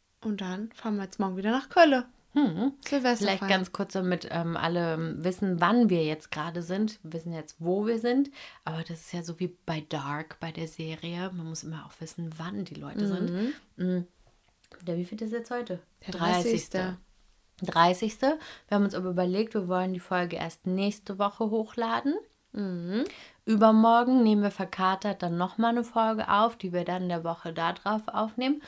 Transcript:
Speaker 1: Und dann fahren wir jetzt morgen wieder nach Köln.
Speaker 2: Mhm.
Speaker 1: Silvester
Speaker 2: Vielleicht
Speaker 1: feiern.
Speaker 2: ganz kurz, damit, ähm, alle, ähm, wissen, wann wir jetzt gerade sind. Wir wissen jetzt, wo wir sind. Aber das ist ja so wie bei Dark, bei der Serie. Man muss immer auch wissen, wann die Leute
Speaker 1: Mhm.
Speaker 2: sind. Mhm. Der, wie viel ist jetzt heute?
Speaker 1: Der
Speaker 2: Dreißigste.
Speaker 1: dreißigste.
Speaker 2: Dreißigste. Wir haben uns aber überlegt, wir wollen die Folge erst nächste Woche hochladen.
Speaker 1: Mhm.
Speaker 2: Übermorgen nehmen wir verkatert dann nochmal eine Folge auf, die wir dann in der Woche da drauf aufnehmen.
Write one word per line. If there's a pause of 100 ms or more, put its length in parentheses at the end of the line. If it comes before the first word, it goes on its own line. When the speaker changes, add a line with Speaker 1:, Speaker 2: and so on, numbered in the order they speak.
(220)
Speaker 1:
Und
dann
fahren
wir
jetzt
morgen
wieder
nach
Köln. (280)
Speaker 2:
Mhm. (140)
Speaker 1:
Silvester
Speaker 2:
Vielleicht
Speaker 1:
feiern. (100)
Speaker 2:
ganz
kurz,
damit,
ähm,
alle,
ähm,
wissen,
wann
wir
jetzt
gerade
sind.
Wir
wissen
jetzt,
wo
wir
sind. (340)
Aber
das
ist
ja
so
wie (100)
bei
Dark,
bei
der
Serie.
Man
muss
immer
auch
wissen,
wann
die
Leute
Speaker 1:
Mhm.
Speaker 2:
sind. (220)
Mhm. (760)
Der,
wie
viel
ist
jetzt
heute? (260)
Speaker 1:
Der
Speaker 2:
Dreißigste.
Speaker 1:
dreißigste. (640)
Speaker 2:
Dreißigste. (300)
Wir
haben
uns
aber
überlegt,
wir
wollen
die
Folge
erst
nächste
Woche
hochladen. (380)
Speaker 1:
Mhm. (420)
Speaker 2:
Übermorgen
nehmen
wir
verkatert
dann
nochmal
eine
Folge
auf,
die
wir
dann
in
der
Woche
da
drauf
aufnehmen.